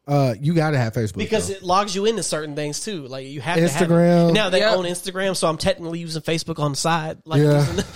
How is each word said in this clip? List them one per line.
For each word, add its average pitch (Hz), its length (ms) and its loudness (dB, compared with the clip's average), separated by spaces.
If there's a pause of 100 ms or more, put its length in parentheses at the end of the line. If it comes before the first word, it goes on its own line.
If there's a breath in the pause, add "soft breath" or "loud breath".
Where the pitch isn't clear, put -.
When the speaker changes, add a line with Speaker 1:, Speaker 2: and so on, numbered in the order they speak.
Speaker 1:
Uh, 139 340 2
you 147 140 0
gotta 156 240 2
have 113 160 0
Facebook, - 240 -2
Speaker 2:
Because 190 300 -2
Speaker 1:
though. 196 80 -6
Speaker 2:
it 190 80 -18
logs 185 320 0
you 196 100 0
into 220 180 0
certain 151 320 -6
things, 147 280 -6
too. 165 240 -8
Like, 131 200 -12
you 143 120 -12
have 160 160 -2
to 170 140 4
have 165 200 0
Speaker 1:
Instagram. 170 400 6
Speaker 2:
it. 170 40 4
Now 208 160 2
they 220 100 2
Speaker 3:
Yep. 214 180 2
Speaker 2:
own 180 80 -2
Instagram, 185 500 -4
so 180 120 0
I'm 156 100 0
technically 170 420 -4
using 160 220 -8
Facebook 165 380 -4
on 147 140 0
the 135 40 -8
side. 160 460 -2
Like, 156 180 2
Speaker 1:
Yeah. 147 180 6
Speaker 2:
using 143 180 0
the, 202 40 0 (140 loud breath)